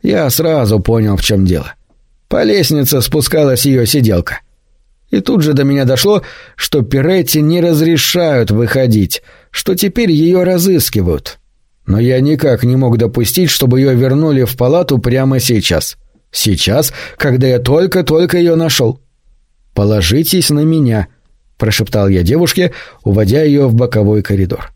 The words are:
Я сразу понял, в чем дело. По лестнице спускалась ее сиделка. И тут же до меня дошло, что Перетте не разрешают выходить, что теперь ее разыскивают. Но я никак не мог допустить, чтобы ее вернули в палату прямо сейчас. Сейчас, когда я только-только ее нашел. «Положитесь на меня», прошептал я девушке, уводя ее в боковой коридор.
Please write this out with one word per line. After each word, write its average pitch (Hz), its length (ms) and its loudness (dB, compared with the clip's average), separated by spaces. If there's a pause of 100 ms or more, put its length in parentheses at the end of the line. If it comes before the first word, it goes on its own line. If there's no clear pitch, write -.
Я 175 280 -2
сразу 131 500 0
понял, 107 360 0
в - 60 -2
чем 98 240 0
дело. 85 280 -2 (540)
По - 140 -2
лестнице 151 580 0
спускалась 143 680 0
ее 131 180 2
сиделка. 110 560 -2 (680)
И 196 100 -2
тут 202 220 0
же 151 100 0
до 139 120 0
меня 139 200 0
дошло, 156 380 2 (340)
что - 260 -2
Перетте 151 600 0
не 165 180 0
разрешают 160 880 0
выходить, 110 720 0 (280)
что - 240 -4
теперь 196 360 -2
ее 165 320 2
разыскивают. 170 960 -2 (480)
Но 104 140 0
я 127 200 2
никак 139 440 0
не 123 120 2
мог 123 200 2
допустить, 120 540 0
чтобы 127 300 2
ее 135 140 2
вернули 135 500 2
в - 120 -6
палату 147 420 0
прямо 131 400 0
сейчас. 101 600 -2 (320)
Сейчас, 107 640 -2 (260)
когда 131 280 0
я 127 120 2
только-только 170 800 0
ее 170 180 2
нашел. 135 440 0 (760)
«Положитесь 107 760 0
на 147 100 0
меня», 147 480 0 (540)
прошептал 107 460 0
я 92 160 2
девушке, 165 480 0 (320)
уводя 107 380 2
ее 143 260 2
в 113 60 0
боковой 107 480 0
коридор. 95 540 -4